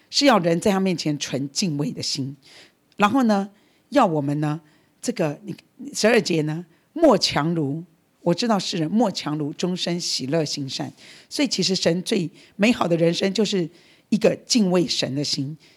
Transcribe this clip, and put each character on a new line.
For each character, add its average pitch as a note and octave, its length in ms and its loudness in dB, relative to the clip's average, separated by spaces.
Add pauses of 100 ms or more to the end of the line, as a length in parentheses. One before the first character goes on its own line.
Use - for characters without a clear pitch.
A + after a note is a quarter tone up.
是 - 160 0
要 B3 140 6
人 E3+ 200 2
在 G#3 120 2
他 F#3+ 100 2
面 F#3+ 160 2
前 D3 220 -2
存 C#3 320 -4
敬 E3 260 -2
畏 D3 140 -2
的 D3+ 120 -8
心， C#3 320 -6 (640)
然 G3+ 140 2
后 C4 140 2
呢， G3+ 260 2 (400)
要 B3 160 4
我 D#3 160 0
们 D3 180 -2
呢， D3+ 200 -2 (420)
这 A#3+ 100 -4
个， D#3 300 -2
你， - 120 -12 (380)
十 - 140 0
二 A#3 140 6
节 D#3+ 220 0
呢， D#3 220 -4 (280)
莫 C#4+ 260 4
强 D#3 360 0
如， D#3+ 280 -2 (380)
我 F3 120 2
知 G3+ 140 -2
道 A3 120 2
是 - 200 -4
人， D#3 120 -2
莫 G#3+ 200 2
强 D3+ 260 -6
如 D3+ 160 -4
终 F3+ 240 -4
身 E3+ 240 -4
喜 - 260 -6
乐 D#3 180 0
行 C#3 240 -6
善。 C3 240 -8 (360)
所 - 160 -2
以 B3 40 2
其 - 140 -2
实 F3+ 120 0
神 F3+ 280 0
最 F#3 280 -2 (240)
美 G#3 160 2
好 A#3 160 0
的 E3+ 100 2
人 E3 160 4
生 F#3+ 220 0
就 G#3+ 100 2
是 F#3 240 -2 (400)
一 A3 80 0
个 G3+ 180 2 (120)
敬 G3+ 240 2
畏 F3 160 2
神 - 280 -4
的 C#3+ 80 -2
心， C#3+ 340 -4 (200)